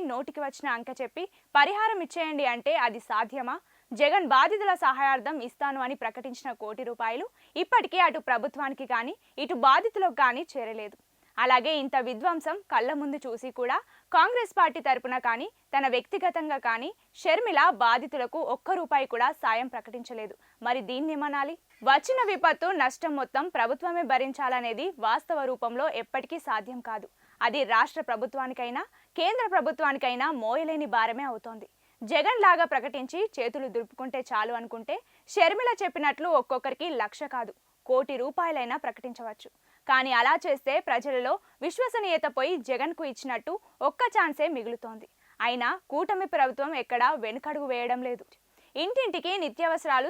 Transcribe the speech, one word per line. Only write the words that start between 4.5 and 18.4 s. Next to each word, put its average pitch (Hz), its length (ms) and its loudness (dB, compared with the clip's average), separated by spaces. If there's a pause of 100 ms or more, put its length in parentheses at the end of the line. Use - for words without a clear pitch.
సహాయార్థం 269 640 2
ఇస్తాను 269 360 -4
అని 262 200 -4
ప్రకటించిన 247 480 -8 (140)
కోటి 214 260 -10
రూపాయలు 240 360 -4 (360)
ఇప్పటికీ 381 460 2
అటు 311 200 -2
ప్రభుత్వానికి 269 640 -2
కానీ, 240 220 -2 (300)
ఇటు 359 120 -4 (120)
బాధితులకు 370 560 4
కానీ 247 180 4 (100)
చేరలేదు. 220 460 -8 (400)
అలాగే 254 340 4 (100)
ఇంత 277 140 -4 (120)
విధ్వంసం 311 480 -2 (160)
కళ్ళ 240 180 2 (120)
ముందు 294 240 -4
చూసి 247 240 -8 (100)
కూడా 254 180 0 (340)
కాంగ్రెస్ 427 460 4
పార్టీ 330 300 4
తరపున 254 280 0 (120)
కానీ, 240 200 -2 (260)
తన 277 200 2
వ్యక్తిగతంగా 320 720 -2
కానీ 233 240 -2 (320)
షర్మిల 339 400 4 (220)
బాధితులకు 247 560 0 (160)